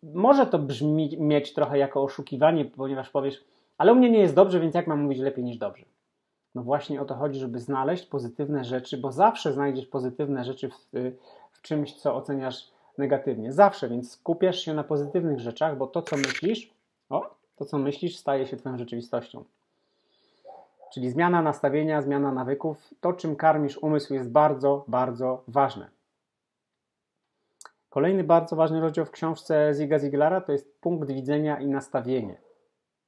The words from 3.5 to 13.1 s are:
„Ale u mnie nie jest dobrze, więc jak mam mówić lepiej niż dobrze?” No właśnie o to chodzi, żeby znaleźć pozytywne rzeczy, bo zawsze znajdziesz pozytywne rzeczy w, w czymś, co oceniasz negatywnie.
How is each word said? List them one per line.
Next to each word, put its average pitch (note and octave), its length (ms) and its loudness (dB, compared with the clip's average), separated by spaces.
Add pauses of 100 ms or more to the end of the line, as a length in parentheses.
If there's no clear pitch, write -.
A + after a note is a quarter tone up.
„Ale G#3+ 160 8
u - 20 10
mnie B3 140 8
nie A3+ 100 6
jest D#3+ 160 4
dobrze, F#3 240 6
więc D#3+ 160 0
jak C#3+ 120 0
mam D3 140 0
mówić C#3 180 0
lepiej C3 240 -4
niż A#2+ 140 -6
dobrze?” G2+ 280 -10 (720)
No B2 80 -8
właśnie C#3+ 380 -2
o C3+ 40 -4
to C3+ 100 -8
chodzi, C3+ 240 -4
żeby B2 200 -6
znaleźć C#3 460 -2
pozytywne C#3 580 -6
rzeczy, B2+ 340 -6
bo B2+ 140 -6
zawsze E3 420 2
znajdziesz C3+ 320 -2
pozytywne C3 580 -4
rzeczy B2+ 260 -8
w, - 60 -14 (760)
w - 100 -20
czymś, D3 320 -4
co C3 220 -2
oceniasz C3 520 -6 (300)
negatywnie. C3+ 560 -2